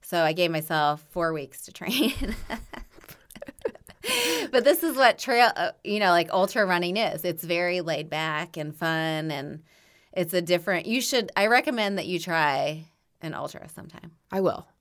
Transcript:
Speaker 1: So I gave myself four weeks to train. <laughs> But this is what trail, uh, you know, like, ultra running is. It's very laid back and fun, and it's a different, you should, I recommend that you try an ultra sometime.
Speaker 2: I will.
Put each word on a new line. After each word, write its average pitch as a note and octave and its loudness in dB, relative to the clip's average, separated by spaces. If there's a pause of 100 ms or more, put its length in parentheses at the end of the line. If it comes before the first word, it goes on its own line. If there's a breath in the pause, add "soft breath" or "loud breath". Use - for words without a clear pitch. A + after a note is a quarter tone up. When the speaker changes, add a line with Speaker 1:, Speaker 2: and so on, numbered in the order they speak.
Speaker 1:
So E3+ -2
I D#3+ 4
gave E3+ 2
myself D#3 0
four E3 -2
weeks C#3+ -10
to - -20
train. A#3 -2
<laughs> - -10 (2000 loud breath)
But B3 4
this D#4+ 4
is D4+ -2
what B3 6
trail, A#3+ 4
uh, - -2 (120)
you G3+ -2
know, F#3+ 4
like, E3+ 4
ultra G3 2
running F3 0
is. E3+ -2
It's E3 -4
very F3 0
laid D#3 -4
back D#3 -4
and D3+ -6
fun, D#3+ -2
and D3 -8 (500 soft breath)
it's F3 -2
a F3+ 2
different, F3 0
you B3 0
should, A#3+ 0
I G3+ 4
recommend A3+ 2
that F3 -4
you F3 -2
try D#3 0 (360)
an E3 -8
ultra - -10
sometime. - -18 (200)
Speaker 2:
I G3 -2
will. - 0 (140)